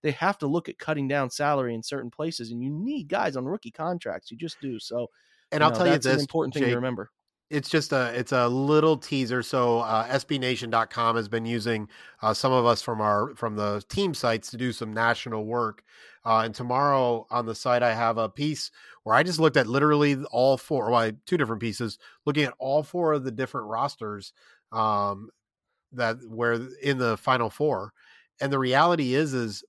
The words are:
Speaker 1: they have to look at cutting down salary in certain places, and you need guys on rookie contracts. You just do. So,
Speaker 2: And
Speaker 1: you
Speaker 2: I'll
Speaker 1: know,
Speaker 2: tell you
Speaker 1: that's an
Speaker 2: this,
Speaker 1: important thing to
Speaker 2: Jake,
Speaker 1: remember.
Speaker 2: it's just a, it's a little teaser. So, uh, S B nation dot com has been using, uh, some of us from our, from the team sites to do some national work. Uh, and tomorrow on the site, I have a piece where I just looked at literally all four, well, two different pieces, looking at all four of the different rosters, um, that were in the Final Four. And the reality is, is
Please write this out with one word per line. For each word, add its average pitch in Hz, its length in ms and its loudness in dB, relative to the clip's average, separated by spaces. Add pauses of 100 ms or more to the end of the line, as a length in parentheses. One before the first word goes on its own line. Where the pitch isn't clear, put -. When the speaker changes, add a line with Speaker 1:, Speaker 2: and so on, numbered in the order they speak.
Speaker 1:
they 151 100 0
have 185 280 0
to 147 80 -2
look 165 200 -2
at 165 120 -14
cutting 147 280 -2
down 135 220 0
salary 139 460 0
in 113 80 -8
certain 127 260 -8
places, 139 420 -8
and 120 100 -6
you 131 100 -4
need 208 360 -6
guys 170 280 -2
on 127 100 -4
rookie 175 260 -8
contracts. 156 600 -8
You 117 60 -16
just 160 220 -12
do. 127 200 -8
So, 117 280 -8 (440)
Speaker 2:
And 151 100 0
Speaker 1:
you 151 40 6
Speaker 2:
I'll 160 60 6
Speaker 1:
know, 113 60 -2
Speaker 2:
tell 180 80 2
you 175 80 6
Speaker 1:
that's 131 120 0
an 131 80 4
Speaker 2:
this, 139 80 2
Speaker 1:
important 156 320 -2
thing 143 100 0
to 123 60 2
Speaker 2:
Jake, 120 60 2
Speaker 1:
remember. 120 360 -6 (380)
Speaker 2:
it's 143 200 -4
just 156 220 0
a, 123 260 0
it's 123 140 -4
a 123 160 4
little 147 500 4
teaser. 127 460 -2
So, 120 360 2
uh, 113 280 2
S 131 160 0
B 147 140 -2
nation 127 320 -2
dot 113 200 2
com 117 260 2
has 113 120 -2
been 113 180 -2
using, 113 440 -2 (320)
uh, 110 120 2
some 131 200 0
of 123 120 4
us 120 160 4
from 110 200 -4
our, 104 340 2
from 110 200 -6
the 104 340 -2
team 190 240 -2
sites 113 380 -2
to 120 60 -12
do 123 140 -2
some 110 220 -8
national 113 520 0
work. 113 380 -4 (420)
Uh, 113 200 4
and 113 100 -6
tomorrow 123 720 2
on 120 160 -2
the 113 100 -4
site, 123 280 2
I 117 100 4
have 113 240 0
a 113 120 0
piece 147 420 -4 (320)
where 110 120 2
I 139 80 6
just 170 160 -2
looked 156 180 4
at 123 100 4
literally 143 500 4 (140)
all 131 260 4
four, 120 340 -2
well, 113 200 4 (140)
two 180 120 0
different 113 240 0
pieces, 113 360 -4 (280)
looking 147 180 0
at 127 160 -2
all 143 240 0
four 165 300 0
of 143 100 -2
the 131 80 -4
different 117 360 -6
rosters, 110 640 -6 (400)
um, 208 580 0 (640)
that 120 300 -2
were 117 440 -2 (160)
in 139 140 0
the 117 200 0
Final 123 320 0
Four. 107 440 -2 (480)
And 139 100 -2
the 139 80 0
reality 135 560 2
is, 147 180 0
is 113 360 -4